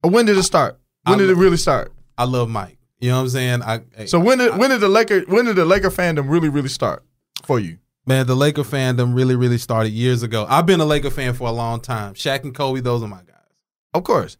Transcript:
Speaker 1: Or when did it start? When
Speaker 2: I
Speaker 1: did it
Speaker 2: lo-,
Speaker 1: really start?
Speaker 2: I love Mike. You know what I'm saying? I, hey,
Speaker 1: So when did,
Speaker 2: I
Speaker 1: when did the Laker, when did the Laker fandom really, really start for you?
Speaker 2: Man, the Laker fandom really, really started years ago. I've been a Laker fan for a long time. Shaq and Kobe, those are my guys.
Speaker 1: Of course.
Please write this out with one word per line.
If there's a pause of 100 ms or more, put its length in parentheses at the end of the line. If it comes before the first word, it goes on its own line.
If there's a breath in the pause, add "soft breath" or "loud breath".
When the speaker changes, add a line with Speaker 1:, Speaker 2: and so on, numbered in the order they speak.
Speaker 1:
Or
when
did
it
start? (260)
When
Speaker 2:
I
Speaker 1:
did
it
Speaker 2:
lo-,
Speaker 1:
really
start? (240)
Speaker 2:
I
love
Mike. (200)
You
know
what
I'm
saying?
I, (140)
hey,
Speaker 1:
So
when
did,
Speaker 2:
I
Speaker 1:
when
did
the
Laker,
when
did
the
Laker
fandom
really,
really
start (420)
for
you? (300)
Speaker 2:
Man,
the
Laker
fandom
really,
really
started
years
ago.
I've
been
a
Laker
fan
for
a
long
time.
Shaq
and
Kobe,
those
are
my
guys. (580)
Speaker 1:
Of
course.